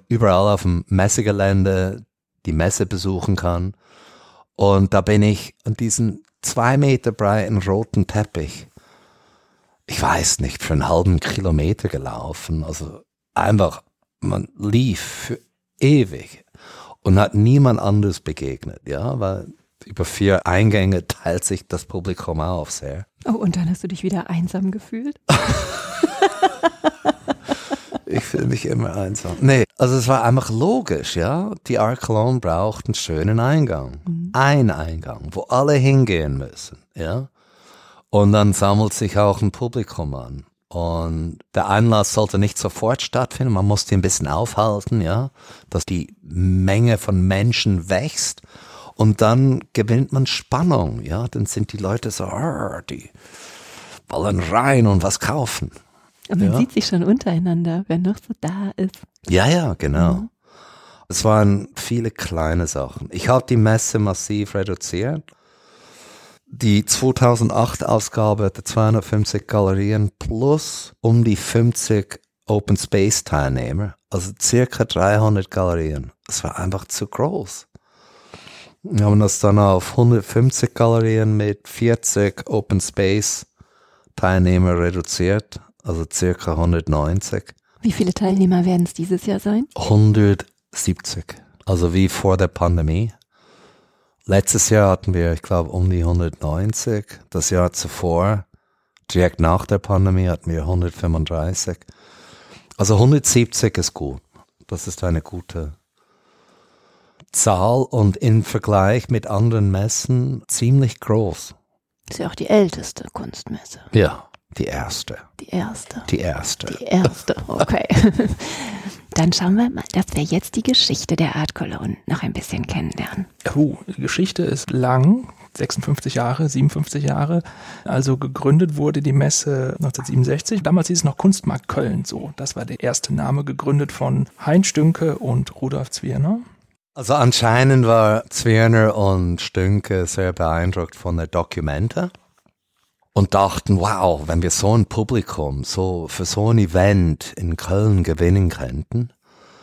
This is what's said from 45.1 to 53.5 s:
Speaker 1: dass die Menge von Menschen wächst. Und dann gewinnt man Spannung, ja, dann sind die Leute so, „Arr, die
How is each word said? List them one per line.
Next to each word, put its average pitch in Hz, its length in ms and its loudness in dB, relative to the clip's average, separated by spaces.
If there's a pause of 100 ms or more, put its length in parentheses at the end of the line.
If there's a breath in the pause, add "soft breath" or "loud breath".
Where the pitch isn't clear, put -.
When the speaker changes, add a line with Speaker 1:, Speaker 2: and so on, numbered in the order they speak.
Speaker 1:
dass 87 140 -2
die 87 380 -4
Menge 92 760 2
von 92 220 0
Menschen 95 680 2
wächst. - 540 -4 (520 loud breath)
Und 107 280 4
dann 127 380 4 (120)
gewinnt 113 400 0
man 135 140 0
Spannung, 117 760 -2
ja, 90 240 -4
dann 113 200 -4
sind - 260 -4
die 107 60 -10
Leute 104 340 -4
so, 95 120 -6
„Arr, 104 580 -6
die - 280 -14 (960 loud breath)